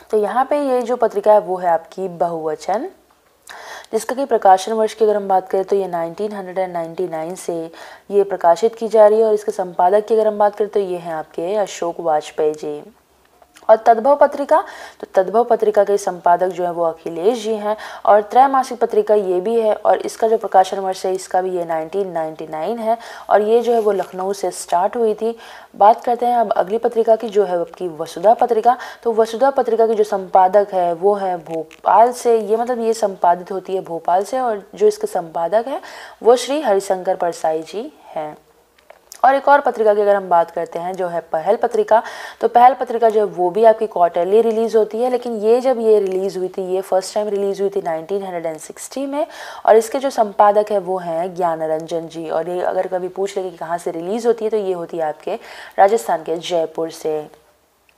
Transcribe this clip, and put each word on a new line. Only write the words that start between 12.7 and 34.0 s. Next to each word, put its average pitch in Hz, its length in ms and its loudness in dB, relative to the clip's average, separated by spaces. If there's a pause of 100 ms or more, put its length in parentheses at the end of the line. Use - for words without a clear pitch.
और 220 80 8
तद्भव 233 380 2
पत्रिका, 285 480 2 (380)
तो - 140 -14
तद्भव 190 280 2
पत्रिका 214 400 2
के 202 140 2
संपादक 180 500 0
जो 180 160 -4
है 175 80 -2
वो 170 120 -2
अखिलेश 170 600 -2
जी 220 100 -2
हैं 208 220 -4 (300)
और 208 180 6
त्रैमासिक 254 560 2
पत्रिका 214 360 2
ये 185 260 0
भी 226 200 -2
है 214 140 2
और 190 240 2
इसका - 280 -4
जो 220 100 2
प्रकाशन 196 420 2
वर्ष 190 260 -6
है 185 80 -2
इसका 185 280 -4
भी 185 160 -4
ये 170 80 -4
नाइनटीन 165 420 -4
नाइंटी 160 400 -8
नाइन 160 320 -6
है 226 180 -2 (320)
और 202 120 4
ये 226 200 4
जो 233 120 0
है 233 60 2
वो 214 120 2
लखनऊ 185 420 -4
से 185 180 -6
स्टार्ट 180 440 -2
हुई 226 180 0
थी। 220 220 -6 (400)
बात 220 280 6
करते 240 220 -2
हैं 240 120 0
अब 220 140 2
अगली 196 260 -2
पत्रिका 226 380 2
की 220 140 -4
जो 202 160 2
है 180 140 -2
आपकी 170 300 -8
वसुधा 165 460 0
पत्रिका। 240 420 2 (260)
तो 233 100 0
वसुधा 226 380 2
पत्रिका 226 360 2
के 226 80 0
जो 208 100 4
संपादक 196 680 2
है 175 200 2
वो 185 220 2
है 190 280 -4
भोपाल 165 720 2
से, 233 260 2
ये 214 180 -2
मतलब 233 220 -4
ये 226 140 0
संपादित 180 580 0
होती 190 240 -6
है 185 80 -4
भोपाल 170 400 -2